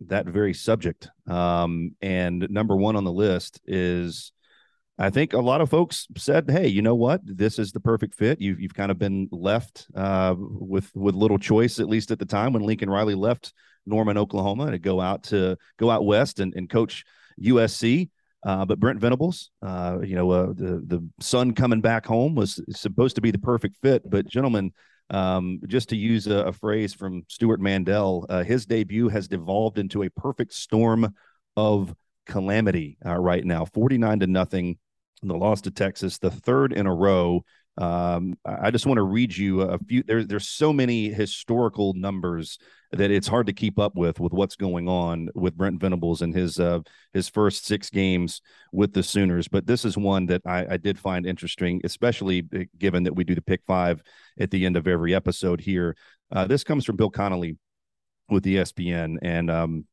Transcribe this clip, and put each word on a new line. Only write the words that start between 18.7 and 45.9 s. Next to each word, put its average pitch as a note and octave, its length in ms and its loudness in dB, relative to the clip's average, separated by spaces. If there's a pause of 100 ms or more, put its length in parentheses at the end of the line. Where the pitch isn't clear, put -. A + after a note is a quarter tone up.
Brent G#2 220 0
Venables, B2+ 500 0 (120)
uh, F2+ 380 -4
you F#2+ 140 -4
know, F2+ 160 2
uh, F2+ 160 4
the, F#2 400 -4
the F2 180 -2 (140)
son B2 340 0
coming A#2+ 280 2
back A2+ 260 2
home C3 300 2
was G2+ 340 -2
supposed A#2+ 460 0
to B2 40 0
be A2 120 2
the G2 60 0
perfect A2 440 -2
fit. C3 260 2
But G2+ 200 0
gentlemen, A2+ 440 0 (380)
um, F#2 560 -2
just A#2+ 220 -2
to A#2 80 -2
use G#2+ 320 0
a, G2+ 180 2
a F#2 60 -2
phrase G#2+ 420 -2
from F#2 320 -8
Stuart A2+ 340 2
Mandel, F#2+ 680 0
uh, F2+ 160 0
his A#2+ 200 0
debut A2 440 0
has G2+ 180 -2
devolved G2 500 -2
into G2+ 280 -4
a F2+ 60 -4
perfect - 440 -6
storm A2+ 580 2 (440)
of G#2+ 360 2 (340)
calamity, F#2+ 800 0
uh, E2+ 120 -2
right F2+ 280 2
now. E2 200 0
Forty-nine A2 560 2
to F#2+ 80 2
nothing, F#2 500 0 (420)
the F2+ 160 -4
loss G2+ 260 0
to F#2+ 100 -8
Texas, F#2+ 460 -4
the - 120 0
third C3 420 0
in G2 140 0
a F#2 80 0
row. F2+ 500 2 (320)
Um, F2 680 -2
I, G2+ 240 -2
I - 20 2
just A#2 160 0
wanna A#2+ 160 4
read G2+ 340 0
you F#2+ 260 0
a F2+ 160 -2
few. A#2 260 -2
There, A2+ 180 0
there's G2+ 260 -4
so D3+ 240 2
many A#2+ 360 2
historical G#2+ 840 0
numbers F2+ 640 -4 (320)
that G2+ 200 2
it's G2 180 2
hard A#2 180 2
to G2+ 60 -2
keep G2+ 260 -2
up G#2 160 0
with, F2 240 0
with E2+ 140 -2
what's F#2+ 240 0
going F2+ 320 -2
on E2+ 460 -2
with F2+ 200 -2
Brent F#2 240 -2
Venables E2+ 440 -2